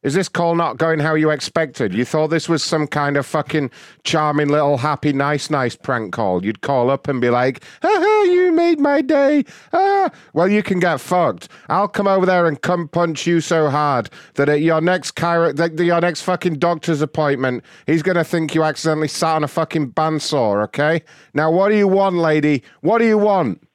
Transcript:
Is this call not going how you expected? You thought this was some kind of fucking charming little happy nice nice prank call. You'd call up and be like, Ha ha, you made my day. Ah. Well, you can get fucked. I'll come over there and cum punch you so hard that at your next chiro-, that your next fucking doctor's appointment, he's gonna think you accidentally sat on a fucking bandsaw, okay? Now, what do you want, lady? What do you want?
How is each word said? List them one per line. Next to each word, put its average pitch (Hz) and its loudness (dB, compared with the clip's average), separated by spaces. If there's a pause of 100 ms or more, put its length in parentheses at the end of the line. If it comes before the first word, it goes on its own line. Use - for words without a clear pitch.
Is 143 -2
this 180 0
call 170 0
not 165 -2
going 160 0
how 156 0
you 156 2
expected? 143 -4
You 110 -2
thought 156 0
this 156 -2
was 160 0
some 156 -2
kind 143 -2
of 139 -2
fucking 147 -4 (320)
charming 151 0
little 147 2
happy 147 -2
nice 143 -2
nice 135 -2
prank 113 -6
call. 92 -2
You'd 107 -4
call 127 0
up 135 -2
and 127 -2
be 120 2
like, 127 0 (180)
Ha 330 0
ha, 415 2
you 359 2
made 339 2
my 285 2
day. 285 2 (300)
Ah. 392 2 (220)
Well, 165 2
you 208 2
can 190 -2
get 170 0
fucked. 151 -2 (180)
I'll 190 0
come 202 -2
over 190 2
there 180 2
and 151 0
cum 170 -2
punch 170 -2
you 170 2
so 156 0
hard 139 0 (240)
that 143 0
at 147 2
your 160 2
next 175 -2
chiro-, 170 0
that 160 -2
your 170 2
next 170 -2
fucking 175 -2
doctor's 165 0
appointment, 143 -2 (240)
he's 156 0
gonna 175 0
think 160 -2
you 160 0
accidentally 156 -2
sat 160 -2
on 156 0
a 143 -2
fucking 156 -4
bandsaw, 143 0
okay? 151 -2 (320)
Now, 156 0
what 185 2
do 214 2
you 208 4
want, 190 2
lady? 151 2 (200)
What 214 2
do 233 2
you 214 4
want? 190 0